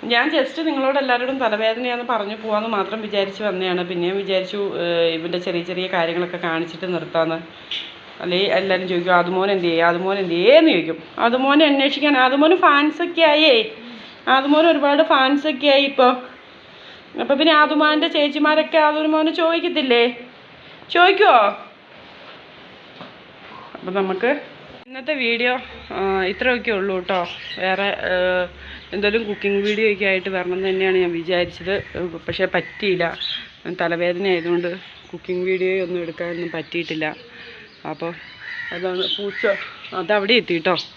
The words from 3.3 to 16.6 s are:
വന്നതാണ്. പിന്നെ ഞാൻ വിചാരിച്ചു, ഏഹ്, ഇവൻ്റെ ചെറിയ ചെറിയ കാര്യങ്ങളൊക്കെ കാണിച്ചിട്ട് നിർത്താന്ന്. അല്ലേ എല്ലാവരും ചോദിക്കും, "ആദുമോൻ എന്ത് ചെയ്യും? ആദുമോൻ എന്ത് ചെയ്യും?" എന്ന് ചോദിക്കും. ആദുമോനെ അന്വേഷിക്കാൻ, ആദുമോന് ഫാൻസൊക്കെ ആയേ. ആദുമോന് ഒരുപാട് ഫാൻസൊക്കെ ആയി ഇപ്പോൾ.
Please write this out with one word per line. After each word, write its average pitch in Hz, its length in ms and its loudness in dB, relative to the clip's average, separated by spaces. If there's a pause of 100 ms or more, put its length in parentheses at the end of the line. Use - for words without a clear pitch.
വന്നതാണ്. 185 460 -2
പിന്നെ 175 180 -2
ഞാൻ 190 100 -2
വിചാരിച്ചു, 196 400 -2
ഏഹ്, 170 600 0
ഇവൻ്റെ 175 280 -4
ചെറിയ 175 180 -2
ചെറിയ 185 240 -6
കാര്യങ്ങളൊക്കെ 175 500 -2
കാണിച്ചിട്ട് 170 560 -4
നിർത്താന്ന്. 160 420 -2 (880)
അല്ലേ 180 180 -2 (200)
എല്ലാവരും 185 280 -2
ചോദിക്കും, 180 260 0
"ആദുമോൻ 185 380 2
എന്ത് 185 120 0
ചെയ്യും? 165 240 2
ആദുമോൻ 185 300 0
എന്ത് 185 140 -4
ചെയ്യും?" 180 280 6
എന്ന് 320 120 6
ചോദിക്കും. 160 320 -2 (160)
ആദുമോനെ 269 460 4
അന്വേഷിക്കാൻ, 277 520 2
ആദുമോന് 277 380 4
ഫാൻസൊക്കെ 330 680 2
ആയേ. 302 340 6 (720)
ആദുമോന് 285 400 4
ഒരുപാട് 285 360 4
ഫാൻസൊക്കെ 285 640 2
ആയി 277 160 6
ഇപ്പോൾ. 269 280 4 (1120)